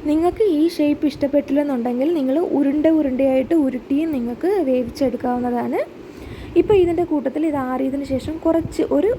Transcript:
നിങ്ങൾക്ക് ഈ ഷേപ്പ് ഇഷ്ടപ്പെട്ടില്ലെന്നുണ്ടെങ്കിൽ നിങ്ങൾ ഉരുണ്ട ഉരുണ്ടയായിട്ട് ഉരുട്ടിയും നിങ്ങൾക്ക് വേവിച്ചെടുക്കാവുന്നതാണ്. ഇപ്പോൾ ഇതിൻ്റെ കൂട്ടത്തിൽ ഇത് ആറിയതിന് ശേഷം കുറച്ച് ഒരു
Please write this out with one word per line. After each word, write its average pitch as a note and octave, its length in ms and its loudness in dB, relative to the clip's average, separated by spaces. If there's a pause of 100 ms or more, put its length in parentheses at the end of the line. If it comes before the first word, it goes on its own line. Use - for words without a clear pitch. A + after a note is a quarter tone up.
(100)
നിങ്ങൾക്ക് E4+ 340 2 (140)
ഈ - 20 2 (160)
ഷേപ്പ് D4 340 2
ഇഷ്ടപ്പെട്ടില്ലെന്നുണ്ടെങ്കിൽ C#4 960 0 (100)
നിങ്ങൾ C4 180 0 (220)
ഉരുണ്ട C#4+ 280 2 (120)
ഉരുണ്ടയായിട്ട് C4 560 2 (100)
ഉരുട്ടിയും C#4 520 -2
നിങ്ങൾക്ക് A#3+ 340 -2 (180)
വേവിച്ചെടുക്കാവുന്നതാണ്. B3 1120 -2 (800)
ഇപ്പോൾ G#4+ 220 4
ഇതിൻ്റെ E4+ 280 2
കൂട്ടത്തിൽ D4 400 -2
ഇത് C#4+ 80 -2 (120)
ആറിയതിന് C4+ 420 -2
ശേഷം D4 320 -4
കുറച്ച് E4 400 0 (140)
ഒരു F#4 200 2